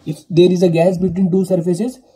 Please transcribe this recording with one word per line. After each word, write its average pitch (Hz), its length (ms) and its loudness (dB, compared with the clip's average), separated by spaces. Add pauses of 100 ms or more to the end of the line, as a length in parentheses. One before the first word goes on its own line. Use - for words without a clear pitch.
If 156 80 -8 (200)
there 180 200 4
is 180 60 2
a 175 80 2
gas 170 320 0
between 185 260 -2
two 185 160 0
surfaces, 180 460 -2 (240)